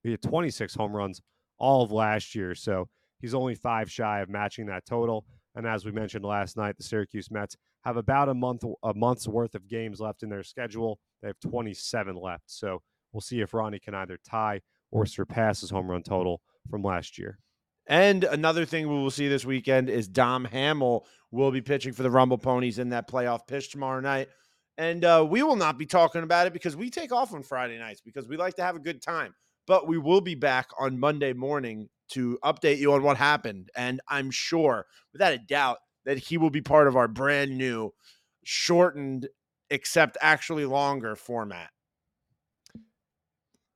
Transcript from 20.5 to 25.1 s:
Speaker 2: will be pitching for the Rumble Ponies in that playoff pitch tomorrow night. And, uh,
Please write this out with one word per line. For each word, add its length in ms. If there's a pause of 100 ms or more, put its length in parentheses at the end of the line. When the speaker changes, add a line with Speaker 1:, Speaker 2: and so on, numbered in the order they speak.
Speaker 2:
will 220
be 100
pitching 320
for 80
the 80
Rumble 300
Ponies 400
in 100
that 180
playoff 400
pitch 220
tomorrow 300
night. 300 (480)
And, 280
uh, 240